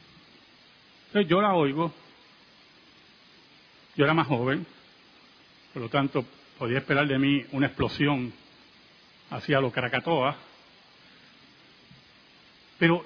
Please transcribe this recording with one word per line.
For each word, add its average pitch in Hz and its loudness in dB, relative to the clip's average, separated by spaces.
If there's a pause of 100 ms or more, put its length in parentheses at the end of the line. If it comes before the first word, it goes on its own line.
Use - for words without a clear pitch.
(1080)
Entonces 202 0
yo 185 4
la 208 2
oigo, 151 0 (2000)
yo 143 4
era 156 4
más 165 2
joven, 135 -2 (1080)
por 127 -10
lo 117 -8
tanto 139 -2 (320)
podía 123 -2
esperar 143 0
de 135 0
mí 139 2
una 139 0
explosión 135 -2 (1000)
hacia 135 -2
lo 127 -2
Krakatoa, 131 -2 (2500)
pero 170 4